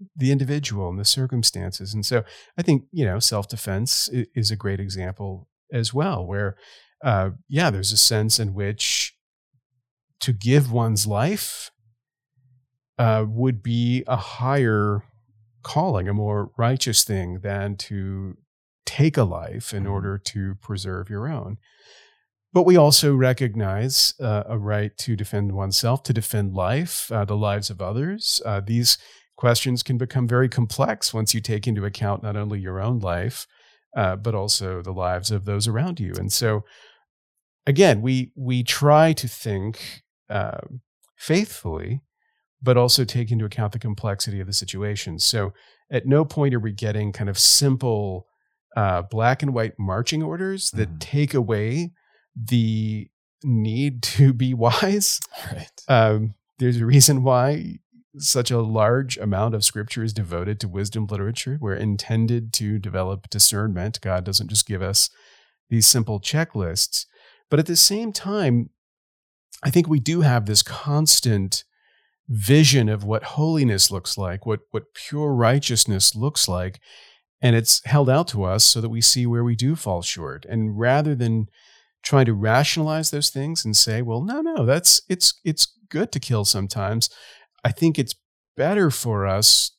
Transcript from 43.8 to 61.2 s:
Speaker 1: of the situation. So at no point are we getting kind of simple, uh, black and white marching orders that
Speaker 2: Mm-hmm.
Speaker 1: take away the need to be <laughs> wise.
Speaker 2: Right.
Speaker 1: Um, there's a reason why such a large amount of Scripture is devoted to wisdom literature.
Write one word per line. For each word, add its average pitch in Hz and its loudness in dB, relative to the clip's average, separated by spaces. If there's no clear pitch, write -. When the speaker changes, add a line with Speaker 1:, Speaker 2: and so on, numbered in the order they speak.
Speaker 1:
of 92 -8
the 98 -8
situation. 101 -6
So 104 -2
at 131 -2
no 143 4
point 143 0
are 117 0
we 107 -4
getting 104 -4
kind 101 -4
of 95 -4
simple, 113 2
uh, 95 2
black 113 0
and 135 -2
white 110 -2
marching 113 -2
orders 185 -6
that 107 -2
Speaker 2:
Mm-hmm. 80 -12
Speaker 1:
take 143 -2
away 117 -2
the 110 0
need 120 0
to 135 6
be 127 0
<laughs> 117 2
wise. 196 0
Speaker 2:
Right. - -14
Speaker 1:
Um, 110 4
there's 123 2
a 113 0
reason 135 6
why 131 0
such 131 0
a 120 2
large 113 2
amount 104 0
of 104 -2
Scripture 110 -4
is 110 -2
devoted 95 -4
to 107 -4
wisdom 101 -4
literature. 107 -4